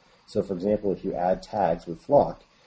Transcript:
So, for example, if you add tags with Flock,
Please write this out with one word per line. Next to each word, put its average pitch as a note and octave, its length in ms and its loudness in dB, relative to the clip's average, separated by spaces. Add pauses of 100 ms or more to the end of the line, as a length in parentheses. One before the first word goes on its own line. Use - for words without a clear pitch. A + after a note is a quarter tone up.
(260)
So, G#2 160 -2
for F#2+ 120 -4
example, G2+ 380 0
if F2 120 -6
you F#2 100 -4
add F2+ 280 0
tags F2 440 -2
with E2+ 160 -10
Flock, A2 400 2 (240)